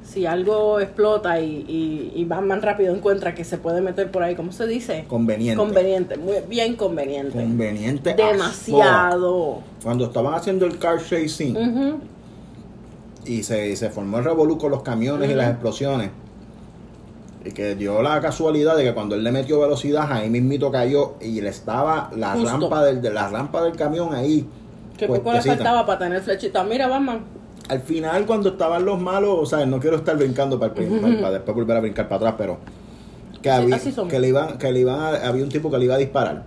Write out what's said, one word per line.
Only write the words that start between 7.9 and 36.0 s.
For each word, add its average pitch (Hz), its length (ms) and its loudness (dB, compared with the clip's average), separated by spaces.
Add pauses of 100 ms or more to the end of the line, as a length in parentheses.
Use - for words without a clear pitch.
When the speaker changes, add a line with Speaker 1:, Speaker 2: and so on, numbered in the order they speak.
Speaker 2:
as - 60 2
fuck. 214 140 6
Speaker 1:
Demasiado. 180 1300 4 (240)
Speaker 2:
Cuando 120 220 0
estaban 123 300 -2
haciendo 185 320 2
el 165 120 -2
car 165 200 2
chase 160 300 -2
scene 156 300 -2
Speaker 1:
Ujú. 262 400 0 (1300)
Speaker 2:
y 113 180 -4
se, 104 320 -2
se 107 160 -4
formó 101 260 -4
el 120 60 0
revolú 156 340 2
con 147 140 0
los 135 100 0
camiones 131 460 0
y 143 60 2
Speaker 1:
Ujú. 131 40 2
Speaker 2:
las 120 140 2
explosiones, 120 580 -2 (1400)
y 101 60 -10
que 101 240 -4
dio 101 260 0
la 147 180 2
casualidad 156 560 2
de 147 80 4
que 117 100 2
cuando 104 220 -4
él 107 80 0
le 117 80 2
metió 135 300 2
velocidad, 143 500 2
ahí 110 180 -2
mismito 131 420 2
cayó 139 500 2
y 110 180 -4
le 101 100 -4
estaba 143 640 -2
la 107 200 -2
Speaker 1:
Justo. 117 160 0
Speaker 2:
rampa 151 340 2
del, 131 180 4
de 117 100 0
la 104 180 -2
rampa 139 340 -2
del 165 140 0
camión 160 360 -2
ahí 143 320 2 (520)
Speaker 1:
Que - 100 -2
poco 120 120 2
le - 40 -4
Speaker 2:
puestecita. 135 320 2
Speaker 1:
faltaba 233 300 2
para 190 140 0
tener 180 220 -2
flechita. 190 440 -2
Mira, 247 240 0
Batman. 254 320 0 (480)
Speaker 2:
Al 131 100 0
final, 160 460 0
cuando 208 240 2
estaban 175 340 0
los 196 160 0
malos, 190 400 2
o 151 60 2
sea, 147 200 0
no 131 140 0
quiero 156 160 2
estar 156 220 0
brincando 135 420 2
para 113 140 0
el - 40 -8
prin-, 175 160 -2
Speaker 1:
Ujú. 220 80 2
Speaker 2:
para, 226 140 6
para 190 160 0
después 113 240 -4
volver 113 220 2
a - 20 4
brincar 107 300 -2
para 98 80 0
atrás, 110 200 2
pero 95 200 -4 (840)
que 135 80 0
Speaker 1:
Así, 127 140 6
Speaker 2:
había, 127 140 4
Speaker 1:
así 277 160 -4
somos. 190 180 -2
Speaker 2:
que 131 80 0
le 127 80 4
iban, 139 300 2
que 131 160 -2
le 127 80 2
iban 127 180 2
a, 156 80 -2 (180)
había 131 180 0
un 143 60 -2
tipo 151 220 -2
que 131 60 0
le 123 80 2
iba 127 100 4
a 139 40 2
disparar 123 460 -2